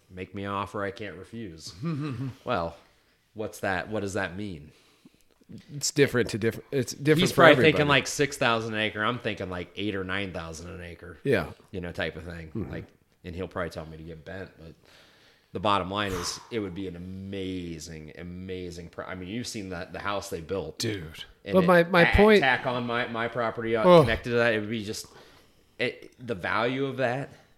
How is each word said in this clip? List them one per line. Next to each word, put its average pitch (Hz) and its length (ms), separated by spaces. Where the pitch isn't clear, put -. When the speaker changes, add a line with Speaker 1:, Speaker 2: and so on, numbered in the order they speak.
Speaker 1:
"Make 92 240
me 98 120
an 101 60
offer 101 320
I 98 60
can't 95 280
refuse." 92 540
Speaker 2:
<laughs> 135 600
Speaker 1:
Well, 85 320
what's 104 240
that? 95 300
What 107 100
does 98 140
that 92 220
mean? 92 360
Speaker 2:
It's - 160
different 123 400
to 110 80
different. 110 320
It's 131 220
different 151 280
Speaker 1:
He's 185 100
Speaker 2:
for - 40
Speaker 1:
probably 165 160
Speaker 2:
everybody. 147 220
Speaker 1:
thinking, 147 140
like, 135 200
six 139 300
thousand 113 360
an 107 60
acre. 107 240
I'm 120 160
thinking, 98 320
like, 90 240
eight 101 180
or 98 100
nine 95 280
thousand 82 400
an 85 100
acre. 85 420
Speaker 2:
Yeah. 101 280
Speaker 1:
You 92 120
know, 87 100
type 82 240
of 82 80
thing. 85 240
Speaker 2:
Mm-hmm. 85 240
Speaker 1:
Like, 85 140
and 80 120
he'll 92 120
probably 85 220
tell 80 160
me 80 120
to 80 60
get 80 220
bent, 95 320
but 80 160
the 101 80
bottom 95 320
line 101 200
is 87 280
it 120 80
would 98 160
be 95 140
an 87 80
amazing, 90 1200
amazing 87 720
pro-, - 160
I 87 80
mean, 92 160
you've 113 160
seen 98 240
that, 87 240
the 90 60
house 98 320
they 87 100
built. 90 380
Speaker 3:
Dude. 104 240
Speaker 1:
And 98 80
Speaker 2:
But 185 100
Speaker 1:
it 175 40
Speaker 2:
my, 175 160
my 175 280
Speaker 1:
a-, - 40
Speaker 2:
point 208 260
Speaker 1:
tack 127 240
on 123 220
my, 117 200
my 117 200
property 113 480
on, 110 100
Speaker 3:
Oh. 175 160
Speaker 1:
connected 120 300
to 117 60
that, 117 180
it 110 60
would 104 100
be 113 120
just, 107 220
it, - 420
the 120 140
value 113 540
of 123 100
that. 131 320